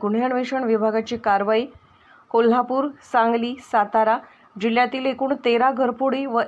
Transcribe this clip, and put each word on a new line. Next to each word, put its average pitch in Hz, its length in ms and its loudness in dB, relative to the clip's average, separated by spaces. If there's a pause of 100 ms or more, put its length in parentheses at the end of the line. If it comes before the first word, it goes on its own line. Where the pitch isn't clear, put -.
गुन्हे 214 220 0
अन्वेषण 254 400 -2
विभागाची 220 540 0
कारवाई. 214 480 0 (680)
कोल्हापूर, 247 560 2 (160)
सांगली, 233 580 0
सातारा 220 560 0 (380)
जिल्ह्यातील 233 500 0
एकूण 269 280 -2 (120)
तेरा 240 260 2
घरफोडी 262 540 -2
व 233 220 -2